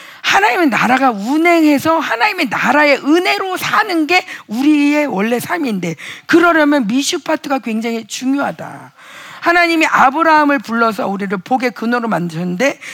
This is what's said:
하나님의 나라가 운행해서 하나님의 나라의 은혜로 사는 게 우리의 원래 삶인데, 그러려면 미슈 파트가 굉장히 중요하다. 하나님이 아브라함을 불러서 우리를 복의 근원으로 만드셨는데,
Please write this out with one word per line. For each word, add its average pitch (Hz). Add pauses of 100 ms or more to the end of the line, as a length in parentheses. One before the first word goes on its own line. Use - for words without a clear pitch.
(220)
하나님의 392
나라가 247
운행해서 311
하나님의 381
나라의 254
은혜로 370
사는 330
게 370 (220)
우리의 285
원래 226
삶인데, 214 (300)
그러려면 302
미슈 277
파트가 277
굉장히 226
중요하다. 208 (480)
하나님이 339
아브라함을 285
불러서 226
우리를 196
복의 247
근원으로 233
만드셨는데, 175 (140)